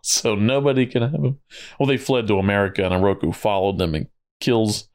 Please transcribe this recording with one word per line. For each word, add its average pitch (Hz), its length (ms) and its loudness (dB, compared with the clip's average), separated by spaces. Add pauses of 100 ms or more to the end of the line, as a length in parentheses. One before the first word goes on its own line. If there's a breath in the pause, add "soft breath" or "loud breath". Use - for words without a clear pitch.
So - 300 0
nobody 131 540 2
can 123 160 -2
have 135 100 -2 (100)
him. 135 140 -2 (420 loud breath)
Well, 139 60 2
they 135 120 2
fled 120 300 -2
to 101 120 2
America, 98 440 0
and 92 80 0
Oroku 92 440 0
followed 98 420 0
them 85 160 0
and 76 140 -4 (320)
kills 110 560 0